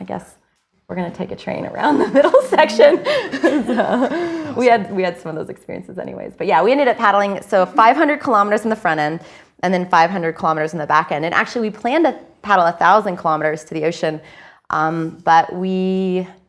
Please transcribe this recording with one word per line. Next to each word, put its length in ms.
I 40
guess 320
we're 80
gonna 140
take 220
a 40
train 300
around 320
the 100
<laughs> 80
middle 280
section." 600
<laughs> 120
So 880
we 100
had, 280
we 80
had 180
some 80
of 80
those 140
experiences 480
anyways. 360
But 120
yeah, 160
we 100
ended 160
up 80
paddling, 460
so 240
five 280
hundred 260
kilometers 440
in 60
the 60
front 240
end 200
and 120
then 140
five 200
hundred 260
kilometers 380
in 60
the 80
back 260
end. 140
And 80
actually, 340
we 80
planned 300
to 120
paddle 240
a 80
thousand 440
kilometers 480
to 100
the 100
ocean, 360
um, 540
but 300
we 720